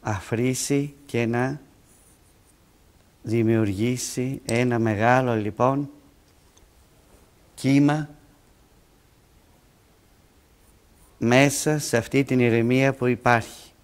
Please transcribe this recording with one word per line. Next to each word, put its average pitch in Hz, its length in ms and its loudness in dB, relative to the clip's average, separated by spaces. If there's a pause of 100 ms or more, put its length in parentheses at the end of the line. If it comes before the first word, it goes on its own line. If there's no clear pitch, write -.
αφρίσει 127 920 -4 (120)
και 117 200 -2
να 123 340 -4 (1600)
δημιουργήσει 113 1200 -2
ένα 120 340 0
μεγάλο, 117 560 2
λοιπόν, 123 540 -2 (1700)
κύμα 143 540 2 (3000)
μέσα 139 600 2
σε - 180 -2
αυτή 135 260 0
την 131 160 0
ηρεμία 123 540 2
που 127 120 -4
υπάρχει. 120 680 0 (120)